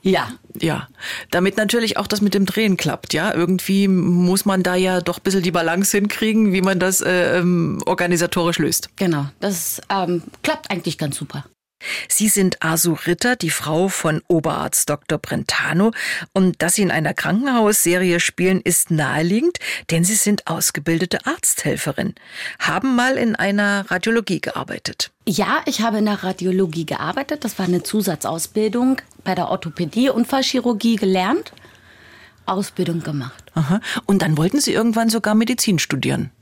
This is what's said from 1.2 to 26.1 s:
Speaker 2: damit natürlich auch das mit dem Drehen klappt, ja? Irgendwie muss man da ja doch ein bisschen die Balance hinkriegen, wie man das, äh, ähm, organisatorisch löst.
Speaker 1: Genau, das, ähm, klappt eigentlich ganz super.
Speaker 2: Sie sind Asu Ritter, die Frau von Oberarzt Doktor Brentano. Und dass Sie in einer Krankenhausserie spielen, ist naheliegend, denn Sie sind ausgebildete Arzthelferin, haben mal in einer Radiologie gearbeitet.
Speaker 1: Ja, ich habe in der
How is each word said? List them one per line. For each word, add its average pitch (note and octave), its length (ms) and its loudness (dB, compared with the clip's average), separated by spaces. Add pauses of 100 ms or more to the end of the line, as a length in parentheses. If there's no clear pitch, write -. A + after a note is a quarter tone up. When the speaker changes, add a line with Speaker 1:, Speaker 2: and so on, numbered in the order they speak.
Speaker 2:
damit F#3+ 260 2
natürlich A3 400 0
auch G3+ 100 -2
das G#3 140 -2
mit G3+ 140 2
dem G3 100 4
Drehen G3 320 2
klappt, - 360 -4
ja? E3 200 0
Irgendwie F#3 540 2
muss F3+ 580 4
man F#3+ 160 2
da F3+ 140 0
ja F#3 260 2
doch E3+ 160 -4
ein - 60 -18
bisschen G3 180 2
die F3 100 0
Balance F3 460 2
hinkriegen, G#3 560 2
wie F#3+ 80 2
man F#3+ 180 2
das, F#3 220 2
äh, F3+ 380 2
ähm, F3 480 2
organisatorisch F3 720 0
löst. - 380 -2
Speaker 1:
Genau, D#3 280 0 (140)
das, - 500 -4
ähm, F3+ 320 0 (220)
klappt D4+ 260 -2
eigentlich F3 300 -4
ganz D3 180 -4
super. C#3+ 260 -10 (640)
Speaker 2:
Sie G#3+ 220 2
sind F#3+ 340 2
Asu D#3+ 300 0 (120)
Ritter, A#3+ 300 0
die E3+ 160 -4
Frau E3 380 0
von D#3 380 -2
Oberarzt D#3 600 0
Doktor D3 300 -4
Brentano. D#3+ 720 0 (420)
Und F#3 300 2
dass E3+ 120 0
Sie G#3+ 60 0
in F3+ 80 2
einer D3 240 0
Krankenhausserie F#3+ 1040 2
spielen, F#3 420 2
ist - 280 0
naheliegend, F3 680 0 (320)
denn E3 120 2
Sie G3+ 120 0
sind G#3 320 0
ausgebildete E3 800 -2
Arzthelferin, - 880 -4 (440)
haben B3 360 0
mal B3+ 220 2
in A3+ 180 0
einer G3+ 560 0
Radiologie G3+ 500 0
gearbeitet. - 680 -8 (160)
Speaker 1:
Ja, G#3 400 0
ich B3 140 -2
habe A3 180 0
in G#3+ 60 2
der G#3 180 -2